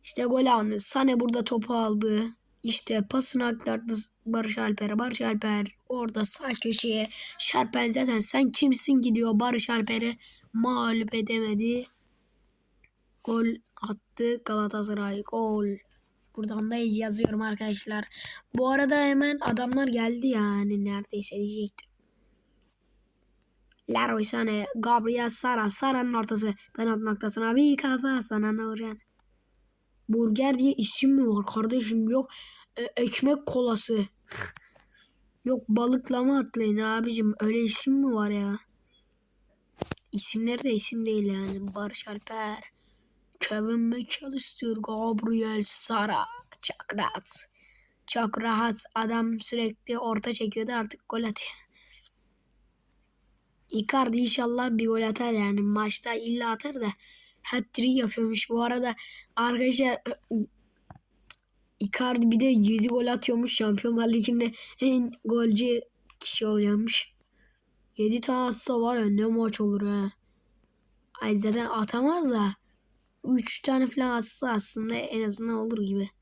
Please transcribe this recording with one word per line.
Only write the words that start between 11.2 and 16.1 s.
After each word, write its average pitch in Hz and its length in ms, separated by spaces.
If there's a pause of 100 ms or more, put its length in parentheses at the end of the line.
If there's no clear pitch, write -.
Gol 226 220 (300)
attı 233 680
Galatasaray. 208 760
Gol. 214 440 (680)